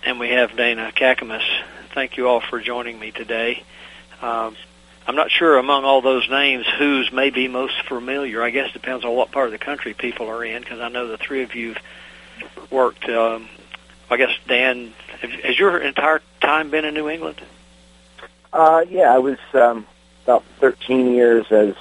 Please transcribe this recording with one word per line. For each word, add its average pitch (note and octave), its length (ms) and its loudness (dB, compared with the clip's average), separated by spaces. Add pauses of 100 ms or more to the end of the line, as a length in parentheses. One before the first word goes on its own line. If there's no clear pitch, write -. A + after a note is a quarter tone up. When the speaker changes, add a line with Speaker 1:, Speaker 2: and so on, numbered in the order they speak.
Speaker 1:
And B2 160 -4
we A#2+ 120 -4
have B2 260 0
Dana A2+ 360 -2
Kakamas. A#2+ 540 0 (460)
Thank C3+ 240 -6
you B2+ 100 0
all A#2+ 140 2
for - 180 -8
joining A#2+ 400 -8
me G#2+ 120 -14
today. A#2 520 -6 (580)
Um, A2+ 360 -6 (500)
I'm - 80 -4
not D3+ 140 0
sure D#3 300 6
among C#3 260 2
all C3+ 160 6
those B2+ 300 2
names C3+ 340 0 (140)
whose C#3 320 2
may C3 180 0
be B2+ 180 -2
most B2+ 360 -6
familiar. B2+ 580 -6
I A#2+ 80 -2
guess C3 200 -4
it - 40 -14
depends B2 320 -8
on A#2+ 100 -2
what B2+ 160 0
part C#3 140 0
of A2+ 60 -4
the G#2+ 80 -12
country C#3 340 -8
people A#2 340 -8
are A2+ 160 -8
in, A#2 200 -8
'cause A#2 160 -14
I A#2 100 -8
know B2 180 -6
the A2 120 -10
three C3+ 240 -4
of A#2+ 100 -10
you've A#2 240 -8 (920)
worked, C3 360 0
um, A2+ 400 -2 (640)
I B2 80 0
guess, B2 140 2 (160)
Dan, B2 480 0 (240)
have, B2 100 -10
has - 300 -4
your F#3 180 4
entire D3 460 0 (180)
time D3+ 300 0
been D#3 140 -2
in D3+ 100 -6
New D3+ 120 -4
England? D#3+ 320 -8 (1120)
Speaker 2:
Uh, D#3+ 380 6
yeah, F3+ 240 6
I C3 60 8
was, C3 180 0 (160)
um, A#2+ 320 4 (380)
about B2 200 4 (160)
thirteen B2+ 540 2
years A#2 380 4
as G#2+ 300 4